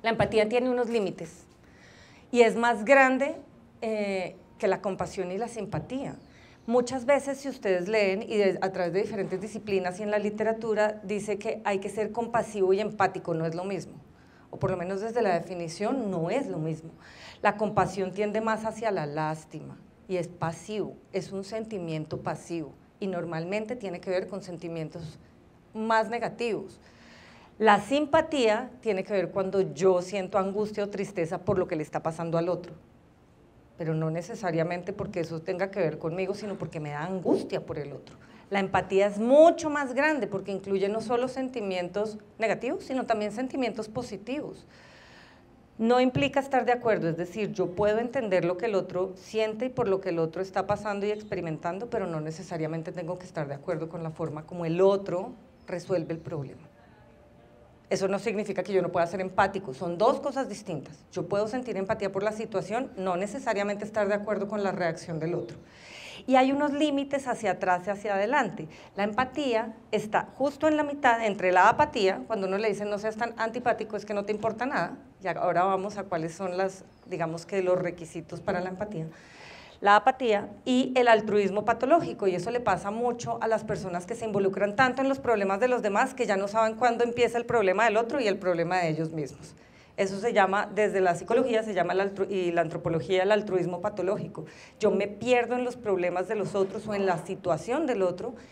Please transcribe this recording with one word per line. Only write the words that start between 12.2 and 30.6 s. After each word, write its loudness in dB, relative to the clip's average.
y 4
empático, 0
no 0
es -2
lo -4
mismo. -6
O -14
por 0
lo -2
menos -4
desde -2
la 4
definición, -2
no -2
es -2
lo -6
mismo. -4
La 4
compasión 0
tiende -2
más -2
hacia -2
la -2
lástima -6
y -2
es -2
pasivo, -6
es -6
un -8
sentimiento -6
pasivo -6
y -4
normalmente -4
tiene -8
que -8
ver 0
con -10
sentimientos -10
más 2
negativos. -4
La 8
simpatía 2
tiene 0
que -4
ver 2
cuando 0
yo 6
siento -2
angustia 0